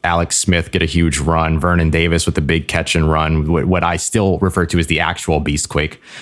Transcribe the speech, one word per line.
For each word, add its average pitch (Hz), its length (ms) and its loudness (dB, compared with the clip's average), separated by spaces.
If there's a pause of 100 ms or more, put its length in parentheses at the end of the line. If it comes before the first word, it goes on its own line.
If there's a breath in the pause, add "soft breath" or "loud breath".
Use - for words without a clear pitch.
Alex 85 300 0
Smith 85 360 0
get 87 100 0
a 82 40 2
huge 80 340 0
run, 80 420 0
Vernon 87 280 2
Davis 82 360 0
with 80 100 -2
the 78 60 0
big 80 260 0
catch - 260 -2
and 78 160 2
run, 78 360 2
wh-, 85 200 0
what 90 200 2
I 87 100 0
still 98 440 0
refer 92 260 0
to 87 120 -2
as 80 100 0
the 78 120 0
actual 82 400 -2
Beastquake 73 560 -4 (260 loud breath)